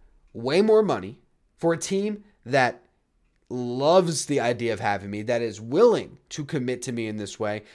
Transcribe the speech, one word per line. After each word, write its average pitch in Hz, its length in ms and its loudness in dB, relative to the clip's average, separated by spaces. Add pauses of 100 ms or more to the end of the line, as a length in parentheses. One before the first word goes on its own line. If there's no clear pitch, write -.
(340)
way 131 260 0
more 220 220 6
money 113 380 -4 (360)
for 165 160 2
a 165 60 -2
team 202 440 -4 (220)
that 123 380 0 (640)
loves 139 800 2
the 139 140 0
idea 117 320 0
of 101 80 -6
having 101 280 -2
me, 104 140 -6
that 117 180 -2
is 107 200 -6
willing 160 580 2 (100)
to - 160 -10
commit 127 380 -4
to 131 80 -8
me 117 160 -4
in 107 100 -6
this 104 220 -8
way, 104 240 -4 (120)